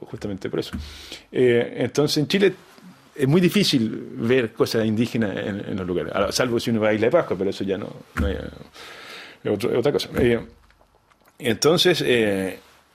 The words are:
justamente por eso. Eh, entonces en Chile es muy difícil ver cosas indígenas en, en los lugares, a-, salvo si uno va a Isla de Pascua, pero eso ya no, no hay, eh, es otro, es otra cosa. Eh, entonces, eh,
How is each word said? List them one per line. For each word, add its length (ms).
justamente 400
por 100
eso. 120
Eh, 460
entonces 400
en 100
Chile 240
es 100
muy 140
difícil 500
ver 360
cosas 320
indígenas 500
en, 320
en 120
los 80
lugares, 280
a-, 160
salvo 300
si 80
uno 140
va 80
a 20
Isla 140
de 40
Pascua, 280
pero 100
eso 160
ya 140
no, 100
no 60
hay, 80
eh, 40
es 60
otro, 200
es 80
otra 140
cosa. 260
Eh, 200
entonces, 640
eh, 600